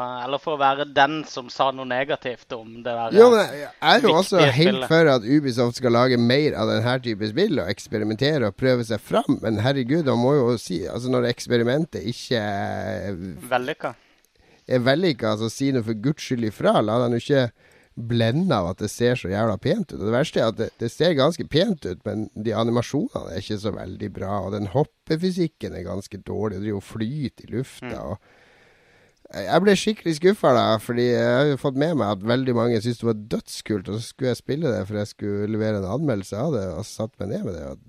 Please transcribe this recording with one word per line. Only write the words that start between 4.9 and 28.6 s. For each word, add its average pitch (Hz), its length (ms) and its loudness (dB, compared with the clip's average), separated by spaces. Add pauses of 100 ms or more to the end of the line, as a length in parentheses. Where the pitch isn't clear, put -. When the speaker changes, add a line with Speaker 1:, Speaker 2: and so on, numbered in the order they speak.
Speaker 2:
for 160 240 6
at 110 160 0
Ubisoft 127 480 2
skal 123 160 2
lage 123 240 4
mer 127 400 2
av 110 160 0
den 107 140 0
her 127 180 0
type 107 240 -4
spill, 143 320 0
og 85 80 -4
eksperimentere 110 800 0
og - 80 -10
prøve 127 320 2
seg 107 100 -2
fram. - 440 0
Men 107 180 0
herregud, 135 480 0
man 120 140 2
må 135 100 4
jo 123 240 4
si, - 240 -6
altså, 123 320 -4
når 120 160 2
eksperimentet 120 800 0
ikke 113 320 -2
er 101 720 -4 (400)
Speaker 1:
Vellykka. 127 400 -4 (720)
Speaker 2:
er 123 140 2
vellykka, 131 540 0
altså, 110 160 -2
si 135 180 -2
noe 123 160 0
for 113 80 -2
Guds 117 320 -4
skyld 117 240 -2
ifra. 185 320 2
La 110 240 2
dem 120 160 0
ikke 135 300 2 (440)
blende 117 600 2
av 90 140 0
at 95 100 -6
det 104 80 -2
ser 123 300 0
så 92 100 -8
jævla 101 320 0
pent 180 300 -2
ut. 69 80 -10
Og 87 80 -4
det 110 80 0
verste 143 260 0
er 123 80 2
at 104 80 -4
det, 104 200 -2
det 117 120 -4
ser 156 240 2
ganske 139 320 2
pent 170 400 0
ut, 90 220 -6
men 104 160 -4 (100)
de 107 220 -4
animasjonene 117 800 -2
er 92 80 -6
ikke 107 180 -6
så 104 140 -4
veldig 92 380 -8
bra, 98 280 -4
og 95 140 -6
den 101 160 -4
hoppefysikken 160 1080 -2
er 90 80 -8
ganske 92 320 -8
dårlig, 98 440 -6
og 101 40 -6
driver 104 140 -2
og - 80 -12
flyter 117 640 -6
i - 20 -
lufta, 123 380 -8
Speaker 1:
Mm. 104 240 -8
Speaker 2:
og - 1200 -20